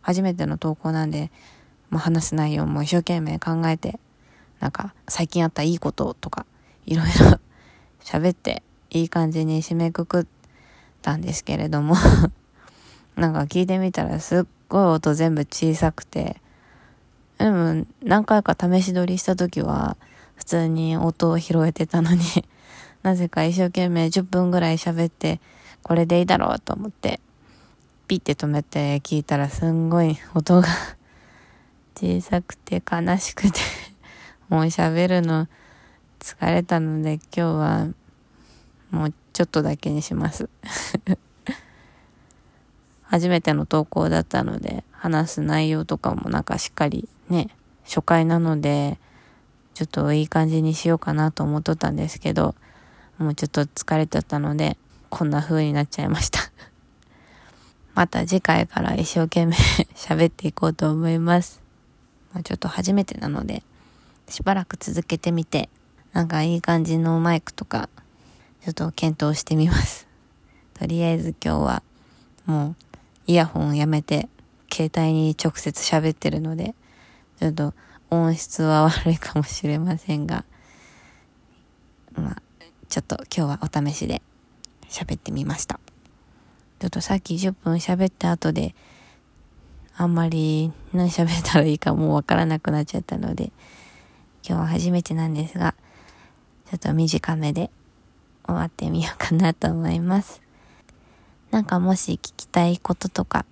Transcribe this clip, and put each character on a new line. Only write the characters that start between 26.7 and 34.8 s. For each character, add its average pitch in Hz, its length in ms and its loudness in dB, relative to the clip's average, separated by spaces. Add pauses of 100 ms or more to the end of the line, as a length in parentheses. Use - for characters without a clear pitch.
思 208 140 -8
っ - 20 -8
て、 - 300 -6 (840)
ピ 95 100 0
ッ - 40 -2
て 147 140 -2
止 151 120 -4
め 147 160 0
て 143 380 -2
聞 151 180 -2
い 147 60 -2
た 147 120 0
ら 139 140 0
す 165 200 0
ん 165 180 2
ご 170 140 4
い 156 140 2 (180)
音 175 260 6
が 170 80 6 (680)
<laughs> - 600 -20
小 180 260 0
さ 180 200 -2
く - 160 -14
て - 340 -6
悲 175 280 0
し - 160 -6
く 196 160 2
て、 - 100 -2 (420)
<laughs> - 460 -20
も 160 120 2
う 160 40 2
喋 165 440 2